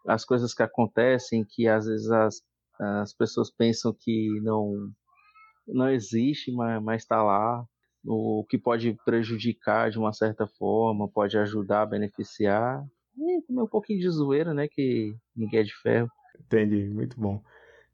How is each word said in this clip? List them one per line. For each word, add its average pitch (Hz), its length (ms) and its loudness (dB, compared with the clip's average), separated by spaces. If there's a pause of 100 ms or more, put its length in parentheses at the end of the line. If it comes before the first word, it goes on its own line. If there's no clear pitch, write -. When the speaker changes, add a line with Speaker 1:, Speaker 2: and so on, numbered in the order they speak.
Speaker 1:
as - 200 0
coisas 123 280 0
que 117 120 2
acontecem, 117 840 2
que 117 200 0
às 110 180 2
vezes 110 240 -2
as, 110 320 2 (580)
as 101 140 -6
pessoas 113 340 -2
pensam 117 480 0
que 110 320 -2 (140)
não, 104 480 -2 (760)
não 131 240 0
existe, 123 640 0
mas, 117 320 -2
mas 110 220 -4
tá 110 180 2
lá. 110 420 2 (400)
O 110 440 -2
que 123 100 0
pode 117 460 0
prejudicar 113 880 0
de 110 80 -4
uma 107 120 0
certa 110 320 -2 (140)
forma, 107 500 0
pode 104 300 0
ajudar, 104 480 0
beneficiar. 107 960 -2 (320)
E 330 260 -2
também 254 200 -4
um 220 60 -2
pouquinho 208 320 -2
de 180 100 0
zoeira, 151 420 0
né? 143 140 -2
Que 117 480 -2 (220)
ninguém 113 240 0
é - 20 6
de 104 180 -2
ferro. 117 280 2 (320)
Speaker 2:
Entendi, 104 500 2
muito 120 300 -6
bom. 104 200 -2 (540)